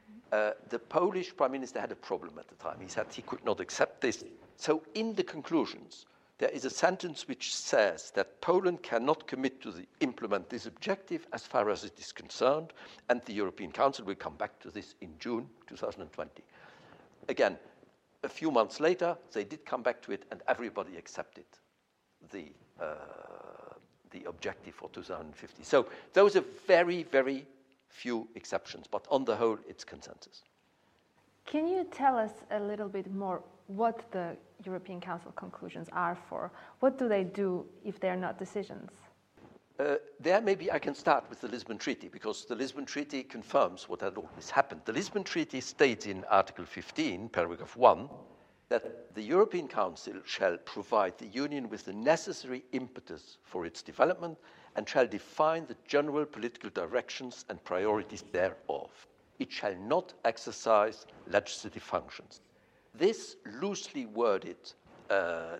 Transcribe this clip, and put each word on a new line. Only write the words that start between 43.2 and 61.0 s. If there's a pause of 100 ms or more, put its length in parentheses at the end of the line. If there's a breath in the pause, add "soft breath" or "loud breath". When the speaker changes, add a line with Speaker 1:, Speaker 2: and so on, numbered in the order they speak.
Speaker 1:
confirms
what
had
always
happened.
The
Lisbon
Treaty
states
in
Article
fifteen,
paragraph
one, (600 loud breath)
that
the
European
Council (100)
shall
provide
the
Union
with
the
necessary
impetus
for
its
development (380 loud breath)
and
shall
define
the (100)
general
political
directions
and
priorities
thereof. (480)
It
shall
not (100)
exercise (220)